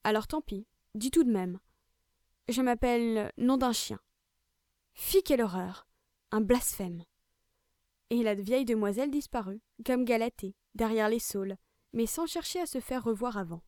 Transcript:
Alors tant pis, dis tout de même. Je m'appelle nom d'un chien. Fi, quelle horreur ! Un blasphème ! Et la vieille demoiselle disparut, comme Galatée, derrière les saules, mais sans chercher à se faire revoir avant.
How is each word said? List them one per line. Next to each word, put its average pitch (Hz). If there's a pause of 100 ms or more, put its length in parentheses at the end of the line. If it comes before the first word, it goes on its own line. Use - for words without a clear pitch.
Alors 214
tant 311
pis, 208 (280)
dis 226
tout 330
de 247
même. 185 (880)
Je 247
m'appelle 233
nom 254
d'un 254
chien. - (960)
Fi, -
quelle 269
horreur ! 185 (440)
Un 214
blasphème ! 190 (1040)
Et 240
la 214
vieille 226
demoiselle 220
disparut, 226 (240)
comme 254
Galatée, 226 (200)
derrière 220
les 226
saules, 196 (360)
mais 226
sans 330
chercher 339
à 349
se 269
faire 254
revoir 226
avant. 170